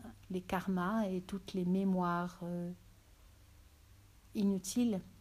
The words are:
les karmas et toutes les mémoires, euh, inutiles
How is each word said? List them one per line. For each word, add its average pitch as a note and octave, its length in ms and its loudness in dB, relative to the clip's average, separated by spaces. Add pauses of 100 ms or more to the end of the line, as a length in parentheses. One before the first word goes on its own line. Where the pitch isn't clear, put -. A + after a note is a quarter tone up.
(300)
les F#3 100 -4
karmas F#3 680 0
et F#3 160 -2
toutes G3 320 -8
les F#3 100 0
mémoires, F3+ 800 2
euh, F3 300 -4 (1600)
inutiles G3+ 680 2 (200)